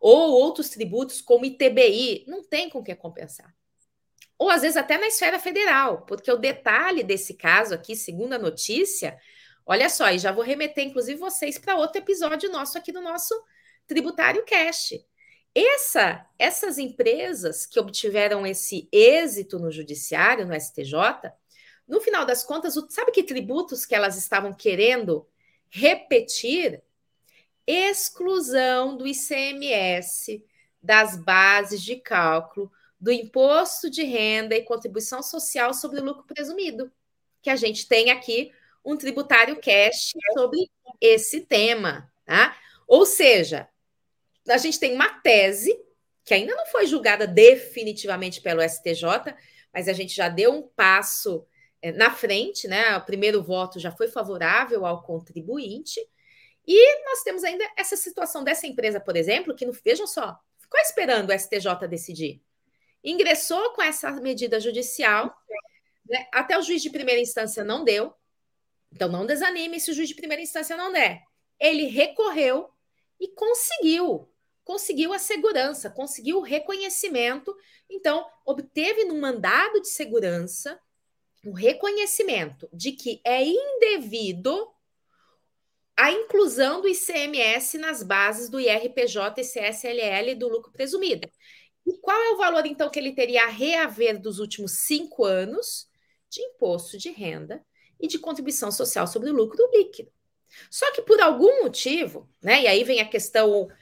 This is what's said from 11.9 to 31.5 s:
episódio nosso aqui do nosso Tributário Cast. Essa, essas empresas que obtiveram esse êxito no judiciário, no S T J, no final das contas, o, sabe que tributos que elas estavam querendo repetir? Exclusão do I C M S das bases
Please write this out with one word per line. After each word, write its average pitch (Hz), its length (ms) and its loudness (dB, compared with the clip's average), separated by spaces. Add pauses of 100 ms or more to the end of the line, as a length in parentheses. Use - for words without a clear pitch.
episódio 339 520 -2
nosso 285 260 -8
aqui 339 140 -10
do 359 100 -10
nosso 349 320 -8 (540)
Tributário 320 580 0
Cast. - 640 -2 (480)
Essa, 311 720 2 (100)
essas 330 420 0
empresas 247 840 -2
que - 140 -4
obtiveram 208 640 0
esse 190 460 -6
êxito 214 680 6
no 165 100 -6
judiciário, 160 720 -2
no 175 80 -6
S 151 220 -8
T 143 80 -8
J, 160 500 -2 (540)
no 349 140 -2
final 370 260 0
das 247 160 -2
contas, 311 340 -6
o, 302 140 -8
sabe 466 220 -2
que 392 100 2
tributos 262 640 -6
que - 80 -2
elas 196 220 0
estavam 196 360 -4
querendo 202 760 0 (420)
repetir? 254 1120 0 (800)
Exclusão 277 1300 0
do 254 100 -10
I 277 80 -4
C 277 220 -6
M 277 360 -4
S 190 720 -4 (380)
das 214 340 4
bases 196 640 4